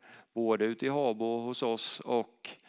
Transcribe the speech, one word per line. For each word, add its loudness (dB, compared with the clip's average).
både 2
ute 0
i 0
Habo 0
hos -4
oss -2
och -2